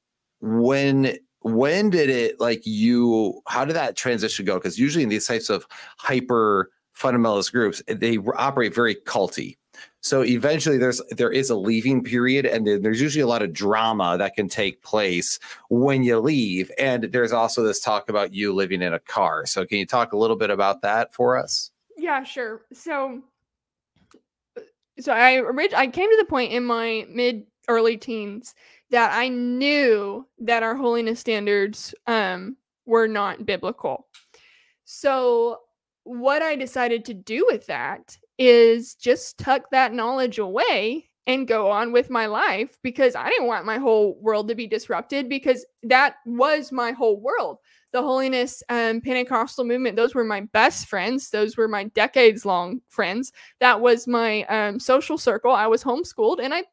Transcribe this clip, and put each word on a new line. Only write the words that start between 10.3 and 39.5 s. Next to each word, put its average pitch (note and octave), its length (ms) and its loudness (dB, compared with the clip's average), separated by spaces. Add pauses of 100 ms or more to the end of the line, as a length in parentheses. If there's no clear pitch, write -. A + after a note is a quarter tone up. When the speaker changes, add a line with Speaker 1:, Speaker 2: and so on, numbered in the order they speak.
Speaker 1:
there's, B2 220 0 (100)
there A#2+ 200 0
is A#2+ 200 0
a A2+ 60 0
leaving A2+ 460 0
period, B2 440 0
and A2+ 200 -2
then G2+ 160 2
there's A2 180 0
usually D3 220 0
a B2+ 40 0
lot A#2 160 0
of F2+ 100 -4
drama G2+ 640 0
that G2 160 -2
can G2+ 140 -2
take G2 340 -4
place F#2+ 560 -2 (300)
when C3 340 2
you A#2+ 160 2
leave. A2 600 0
And B2+ 260 0
there's A#2 280 -2
also A#2 300 0
this G#2+ 180 0
talk G#2 280 -2
about G2+ 240 -2
you G2+ 220 -2
living F#2+ 280 -2
in E2+ 120 -2
a E2 40 -2
car. D#2+ 480 -2
So F#2 200 -4
can G#2 120 -4
you F#2+ 80 -4
talk A#2 260 -2
a G#2 40 -2
little A2 200 2
bit G2+ 140 -2
about G2 320 0
that A2 300 -2
for B2 240 0
us? - 340 -6 (280)
Speaker 2:
Yeah, D4 260 -4
sure. A3+ 380 -12 (100)
So, C4+ 500 -8 (1800)
so C4+ 140 -2
I B3+ 280 6
orig-, C#4 340 0
I C4+ 140 4
came F#4 220 0
to A4 60 8
the A4 80 4
point B3+ 280 -2
in B3 120 -2
my A3+ 460 -2
mid A#3+ 340 -2 (240)
early A#3 300 2
teens G#3+ 560 -10 (360)
that A#3+ 220 4
I A#3+ 160 0
knew B3 960 0 (140)
that A3+ 240 0
our A3+ 140 -2
holiness A#3 440 -2
standards, G#3 760 -2 (120)
um, G3 500 -2 (300)
were A3+ 220 4
not G#3 360 -4
biblical. F3+ 600 -6 (800)
So A#3+ 760 0 (460)
what B3 360 -2
I D#4+ 140 -2
decided A#3+ 520 -2
to A#3+ 80 -10
do A3 360 -4
with A3 160 -2
that C#3+ 500 -8 (220)
is A#3 560 6
just - 440 -2
tuck C#4 340 -2